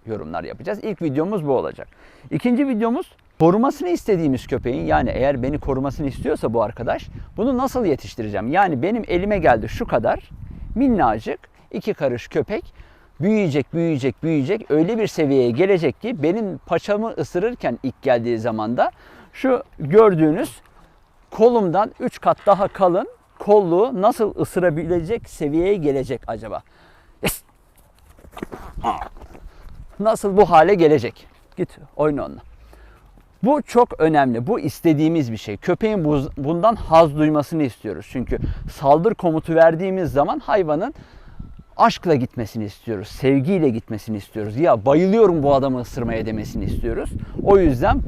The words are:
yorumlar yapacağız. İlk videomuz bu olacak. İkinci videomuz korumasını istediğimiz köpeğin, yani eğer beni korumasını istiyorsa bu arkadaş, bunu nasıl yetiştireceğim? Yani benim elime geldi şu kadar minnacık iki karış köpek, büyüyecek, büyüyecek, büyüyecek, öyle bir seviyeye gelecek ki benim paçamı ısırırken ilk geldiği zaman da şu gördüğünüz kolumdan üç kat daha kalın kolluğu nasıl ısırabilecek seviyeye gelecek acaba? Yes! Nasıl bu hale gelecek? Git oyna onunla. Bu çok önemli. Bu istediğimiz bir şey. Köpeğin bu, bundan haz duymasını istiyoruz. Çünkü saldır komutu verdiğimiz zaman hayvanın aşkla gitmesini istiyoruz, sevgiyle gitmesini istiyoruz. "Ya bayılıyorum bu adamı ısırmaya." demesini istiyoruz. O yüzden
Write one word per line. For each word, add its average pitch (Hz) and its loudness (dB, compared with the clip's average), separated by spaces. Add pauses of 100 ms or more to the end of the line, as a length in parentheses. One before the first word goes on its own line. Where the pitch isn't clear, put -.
yorumlar 85 -8
yapacağız. 117 -8
İlk 208 -8
videomuz 160 -2
bu 139 0
olacak. 85 -4 (420)
İkinci 247 0
videomuz 233 -2 (280)
korumasını 220 2
istediğimiz 165 0
köpeğin, 135 -4
yani 151 0
eğer 127 0
beni 143 -4
korumasını 139 -4
istiyorsa 135 -4
bu 117 2
arkadaş, 123 -6 (280)
bunu 240 0
nasıl 247 -2
yetiştireceğim? 107 -4
Yani 170 2
benim 214 -2
elime 196 -2
geldi 120 2
şu - -6
kadar - -2 (440)
minnacık 196 0 (300)
iki - -6
karış 123 -4
köpek, - -6 (340)
büyüyecek, 175 0
büyüyecek, 151 -2
büyüyecek, 139 -2
öyle 165 2
bir 214 0
seviyeye 135 2
gelecek 160 0
ki 202 -6
benim 180 -2
paçamı 208 -4 (100)
ısırırken 180 -4
ilk - -8
geldiği 120 2
zaman 110 -4
da - 2 (420)
şu 254 -2 (160)
gördüğünüz 175 4 (680)
kolumdan 214 2 (100)
üç - -6
kat 170 2
daha 196 4
kalın 190 0 (300)
kolluğu 202 4
nasıl 214 0
ısırabilecek 170 -2
seviyeye 165 -2
gelecek 135 -2
acaba? 107 -10 (600)
Yes! - -6 (2500)
Nasıl 208 0
bu 190 6
hale 170 8
gelecek? 151 2 (300)
Git - -8 (180)
oyna 147 0
onunla. 71 -14 (1040)
Bu 269 2
çok - 2
önemli. 135 2
Bu 220 -2
istediğimiz 156 0
bir 110 -8
şey. 104 -10
Köpeğin 190 -2
bu, 147 2 (160)
bundan 170 0
haz 160 4
duymasını 151 0
istiyoruz. 104 -8
Çünkü 123 -4 (340)
saldır 160 2
komutu 160 -2
verdiğimiz 165 2
zaman 151 0
hayvanın 190 -2 (840)
aşkla 185 2
gitmesini 117 -4
istiyoruz, 104 -8
sevgiyle 139 2
gitmesini 110 -6
istiyoruz. 107 -8
"Ya 127 2
bayılıyorum 180 4
bu 143 4
adamı 131 0
ısırmaya." 117 -6
demesini 107 -6
istiyoruz. - -4 (340)
O 196 8
yüzden 143 2